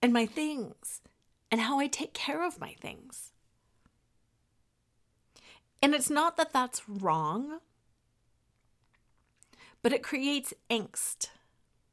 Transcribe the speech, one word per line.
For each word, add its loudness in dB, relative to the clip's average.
and 6
my 4
things -6
and 2
how 2
I 2
take -4
care -2
of -4
my -10
things. -14
And 6
it's 2
not 2
that 2
that's 0
wrong, 0
but 4
it 0
creates 0
angst. -4